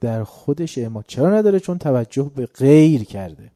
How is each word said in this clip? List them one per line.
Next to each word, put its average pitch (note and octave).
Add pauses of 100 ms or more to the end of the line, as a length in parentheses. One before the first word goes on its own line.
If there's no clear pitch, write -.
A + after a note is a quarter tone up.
در A2+
خودش D3
اعمال. A2+
چرا F3+
نداره؟ G3+
چون F3+
توجه C3+
به B2+
غیر D3
کرده. F2+